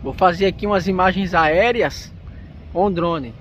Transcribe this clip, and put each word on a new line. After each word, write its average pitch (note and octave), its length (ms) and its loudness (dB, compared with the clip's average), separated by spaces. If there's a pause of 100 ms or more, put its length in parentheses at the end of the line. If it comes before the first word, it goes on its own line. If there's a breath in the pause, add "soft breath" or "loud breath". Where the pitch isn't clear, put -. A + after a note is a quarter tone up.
Vou C3+ 100 -6
fazer F#3 320 2
aqui G3 220 -2
umas F#3+ 200 0
imagens F#3 460 0
aéreas F3 800 2 (580 loud breath)
com G3 200 2
drone. E3 500 -2